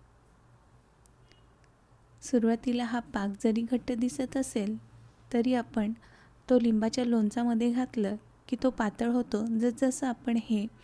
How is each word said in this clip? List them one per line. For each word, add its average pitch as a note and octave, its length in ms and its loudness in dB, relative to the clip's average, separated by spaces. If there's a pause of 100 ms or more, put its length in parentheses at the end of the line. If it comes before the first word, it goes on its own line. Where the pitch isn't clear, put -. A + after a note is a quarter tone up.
(2250)
सुरुवातीला A#3 640 0
हा A#3 160 -4 (140)
पाक G3+ 160 -2 (140)
जरी A3+ 180 2
घट्ट A#3 300 -2
दिसत B3 460 -2
असेल A3 380 -2 (580)
तरी A#3+ 200 2
आपण A3+ 400 -2 (540)
तो B3+ 120 6
लिंबाच्या A3+ 460 2
लोणचामध्ये A#3 680 2
घातलं A#3+ 440 -2 (340)
की B3+ 140 -2
तो C4 60 6
पातळ A#3 380 -2
होतो. A#3+ 440 0
जसजसं A#3+ 560 0
आपण A#3 320 -2
हे G#3+ 260 -2 (180)